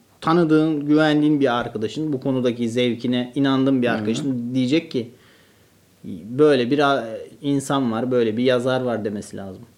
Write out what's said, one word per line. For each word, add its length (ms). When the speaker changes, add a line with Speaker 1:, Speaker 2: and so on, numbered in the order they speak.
Speaker 1:
tanıdığın, 640
güvendiğin 540
bir 200
arkadaşın, 540
bu 80
konudaki 480
zevkine 680
inandığın 460
bir 60
Speaker 2:
Hı 40
hı. 40
Speaker 1:
arkadaşın 600
diyecek 360
ki, 200
"Böyle 420
bir 80
a-, 260
insan 500
var, 200
böyle 260
bir 60
yazar 380
var." 240
demesi 320
lazım. 260